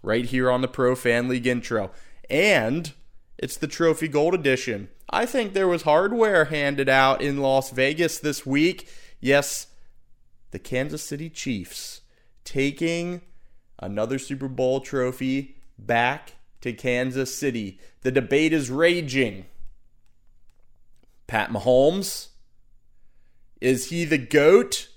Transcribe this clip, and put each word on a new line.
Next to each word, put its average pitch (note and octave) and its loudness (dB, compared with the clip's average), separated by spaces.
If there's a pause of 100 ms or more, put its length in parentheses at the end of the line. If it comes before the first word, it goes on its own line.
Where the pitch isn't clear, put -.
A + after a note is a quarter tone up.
right A#2 0
here B2+ 2
on B2+ 2
the C3 -2
Pro B2+ 2
Fan A#2+ 2
League B2+ -2
intro. A2+ -2 (380)
And D#3 2 (440)
it's - -8
the D#3 -6
Trophy D#3+ 0
Gold D3 2
Edition. B2+ 0 (200)
I A3 0
think A#3 -2
there F#3+ 2
was F3 0
hardware F#3+ 4
handed C#3+ 0
out C3+ 6
in C#3 -2
Las C3+ 2
Vegas D3+ 0
this D3 -6
week. D3 0 (320)
Yes, C#3 0 (840)
the G2 -12
Kansas D3 -6
City D#3 -10
Chiefs - -10 (440)
taking E3+ -4 (580)
another G#2+ -4
Super C3+ -8
Bowl C3 -2
trophy C3 -4 (200)
back A#2+ -2 (260)
to B2 -6
Kansas B2+ -4
City. A#2 -4 (220)
The B2+ 0
debate C#3 2
is C#3+ 0
raging. C3+ 0 (1800)
Pat G#2+ -2
Mahomes, C3 2 (1300)
is B2+ 0
he E3+ -2
the D#3 0
goat? D3+ 4